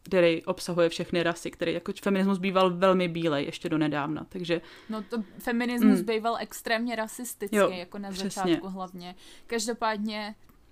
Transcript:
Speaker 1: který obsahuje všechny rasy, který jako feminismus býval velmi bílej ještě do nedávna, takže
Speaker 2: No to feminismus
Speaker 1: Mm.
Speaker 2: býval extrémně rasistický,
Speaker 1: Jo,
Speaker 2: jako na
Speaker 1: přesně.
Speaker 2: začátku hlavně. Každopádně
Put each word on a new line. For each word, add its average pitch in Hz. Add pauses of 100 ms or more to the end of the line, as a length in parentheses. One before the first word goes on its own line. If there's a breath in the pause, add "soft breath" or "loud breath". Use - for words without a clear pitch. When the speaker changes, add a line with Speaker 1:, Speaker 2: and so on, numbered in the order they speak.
Speaker 1:
který 170
obsahuje 175
všechny 170
rasy, 170
který 165
jako 175 (100)
feminismus 196
býval 185
velmi 185
bílej 165
ještě -
do 160
nedávna, 147
takže 170 (280 loud breath)
Speaker 2:
No 214
to 233 (220)
feminismus 240
Speaker 1:
Mm. -
Speaker 2:
býval 220
extrémně 233
rasistický, 220
Speaker 1:
Jo, 196
Speaker 2:
jako 180
na 202
Speaker 1:
přesně. 190
Speaker 2:
začátku 185
hlavně. 185 (320 loud breath)
Každopádně 220 (380)